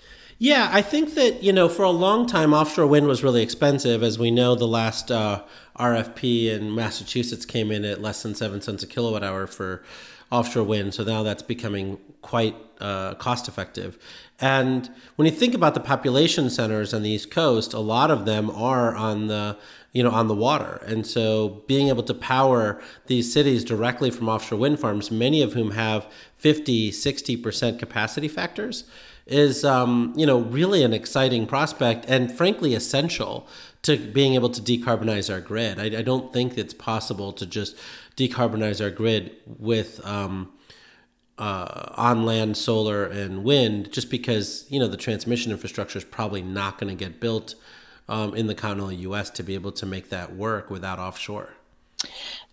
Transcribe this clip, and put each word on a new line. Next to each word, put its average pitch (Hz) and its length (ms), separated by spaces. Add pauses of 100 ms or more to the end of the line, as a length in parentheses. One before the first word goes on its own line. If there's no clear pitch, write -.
(380)
Yeah, 247 340
I 208 100
think 302 320
that, 240 300
you 196 80
know, 180 160
for 196 160
a 185 60
long 196 360
time, 160 260
offshore 151 360
wind 147 180
was 131 160
really 120 200
expensive. 127 600
As 110 160
we 117 140
know, 123 240
the 120 100
last, 113 460
uh, 104 300 (340)
R 120 180
F 113 220
P 117 340
in 107 240
Massachusetts 117 680
came 110 260
in 104 140
at 101 160
less 104 220
than 107 120
seven 98 260
cents 101 220
a 98 40
kilowatt 110 360
hour 95 240
for 92 380 (480)
offshore 120 320
wind. 101 300
So 110 100
now 110 180
that's 104 200
becoming 98 560 (240)
quite, 113 340 (240)
uh, 95 340
cost 123 340
effective. 92 500 (420)
And 131 480 (280)
when 151 100
you 160 60
think 247 220
about 170 200
the 139 60
population 139 680
centers 110 460
on 107 80
the 107 80
East 104 200
Coast, 123 440
a 110 60
lot 117 300
of 104 140
them 107 260
are 120 440
on 107 320
the, 104 320 (340)
you 127 100
know, 120 80
on 113 180
the 107 60
water. 113 520
And 110 200
so 110 600
being 139 220
able 117 160
to 113 100
power 127 640 (260)
these 120 240
cities 139 340
directly 120 460
from 120 180
offshore 110 300
wind 147 220
farms, 104 300
many 131 320
of 107 100
whom 110 200
have 110 380 (280)
fifty, 131 540
sixty 139 440
percent 117 420
capacity 127 500
factors, 180 560 (420)
is, 143 380
um, 123 520
you 156 100
know, 131 140
really 151 420
an 117 100
exciting 123 540
prospect 135 640
and 123 240
frankly 170 420
essential 120 720 (360)
to 147 140
being 131 380
able 120 160
to 120 100
decarbonize 107 720
our 92 80
grid. 101 380
I, 107 200
I 113 40
don't 127 300
think 123 240
it's 104 180
possible 101 600
to 95 120
just 101 300 (400)
decarbonize 110 680
our 101 80
grid 110 440 (120)
with, 113 580
um, 95 480 (880)
uh, 98 560
on 117 280
land 110 320
solar 107 480
and 95 380
wind, 110 480
just - 200
because, 113 580
you 135 100
know, 123 80
the 98 100
transmission 117 540
infrastructure - 480
is 92 60
probably 101 380
not 98 360
gonna 98 160
get 90 240
built, 110 380 (520)
um, 104 280
in 113 100
the 107 80
continental 101 380
U 92 240
S 101 140
to - 120
be 95 120
able 95 180
to - 140
make 92 240
that 90 260
work 107 340
without 92 300
offshore. 98 540 (1000)